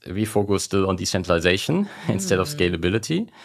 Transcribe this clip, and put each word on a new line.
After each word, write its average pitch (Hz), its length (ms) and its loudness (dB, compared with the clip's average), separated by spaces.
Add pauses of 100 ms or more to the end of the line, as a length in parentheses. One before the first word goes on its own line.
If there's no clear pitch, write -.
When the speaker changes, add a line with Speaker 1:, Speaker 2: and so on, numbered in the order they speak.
Speaker 1:
we 104 200 -2
focus 101 380 0
still 98 260 2
on 92 60 0
decentralization 92 920 0 (100)
<laughs> - 100 -6
instead 98 300 0
of 92 100 0
Speaker 2:
Mm. - 80 -10
Speaker 1:
scalability 92 720 0 (160)